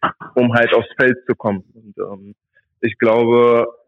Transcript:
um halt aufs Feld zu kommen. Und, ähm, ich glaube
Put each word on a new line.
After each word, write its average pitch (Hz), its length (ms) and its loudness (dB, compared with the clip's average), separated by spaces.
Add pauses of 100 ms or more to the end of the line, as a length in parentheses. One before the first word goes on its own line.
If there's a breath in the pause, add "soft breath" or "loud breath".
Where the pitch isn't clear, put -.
(360 loud breath)
um 123 180 0
halt 117 200 0
aufs 110 160 0 (100)
Feld 127 180 2 (120)
zu 117 60 -4
kommen. 101 280 -6 (100)
Und, 110 260 -20
ähm, 98 340 -16 (480)
ich 113 160 -6
glaube 120 680 2 (220)